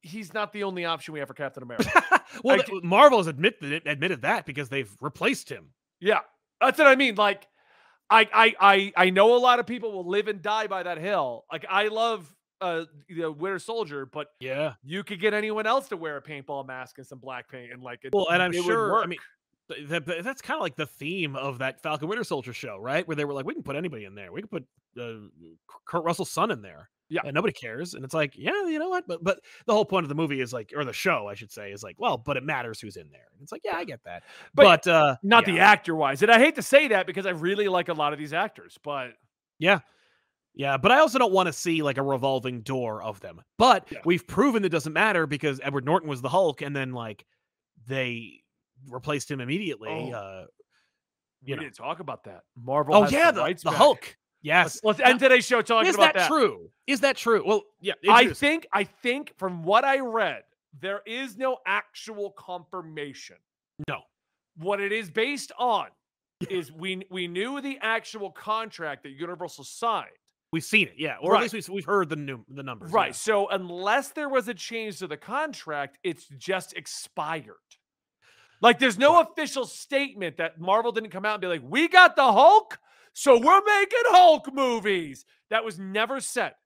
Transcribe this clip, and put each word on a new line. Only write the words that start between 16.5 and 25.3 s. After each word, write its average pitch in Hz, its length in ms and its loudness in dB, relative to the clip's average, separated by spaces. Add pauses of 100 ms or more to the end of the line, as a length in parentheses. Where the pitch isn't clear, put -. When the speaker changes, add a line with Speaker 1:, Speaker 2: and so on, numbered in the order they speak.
Speaker 1:
mask 127 320 -14
and 131 80 -20
some 135 140 -20
black 127 320 -14
paint, 120 200 -16
and, 123 120 -20
like, 123 200 -14
it, 135 100 -8
Speaker 2:
Well, 185 180 0
and 180 100 4
I'm 180 120 0
Speaker 1:
it 175 80 -2
would 175 40 -4
Speaker 2:
sure, 220 240 0
I - 20 0 (100)
Speaker 1:
work. 175 80 -4
Speaker 2:
mean, 175 100 -10 (500)
th-, 147 200 -14
th-, 160 160 -6
th-, 170 180 -8
that's 254 180 -10
kinda 302 200 -6
like 170 140 -6
the 156 120 -6
theme 156 480 -8
of 131 240 -8
that 131 220 -6
Falcon 151 260 -6
Winter 220 160 -6
Soldier 127 300 -8
show, 110 240 -14
right? 143 300 -4
Where 160 80 -6
they 147 100 -4
were 143 80 -6
like, 139 120 -8
"We 240 80 -8
can 339 100 -12
put 139 120 -8
anybody 143 300 -8
in 98 100 -18
there. 98 160 -18
We 139 100 -12
can 214 80 -18
put, 156 140 -10 (360)
uh, 113 280 -14 (120)